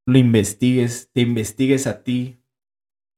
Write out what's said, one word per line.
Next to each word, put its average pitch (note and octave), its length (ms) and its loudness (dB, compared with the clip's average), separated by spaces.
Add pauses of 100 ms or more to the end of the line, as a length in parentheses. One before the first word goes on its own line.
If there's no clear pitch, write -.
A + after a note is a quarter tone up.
lo B2+ 120 4
investigues, A#2+ 960 0
te B2 80 0
investigues C3 680 -2
a - 160 -8
ti B2 380 -6 (760)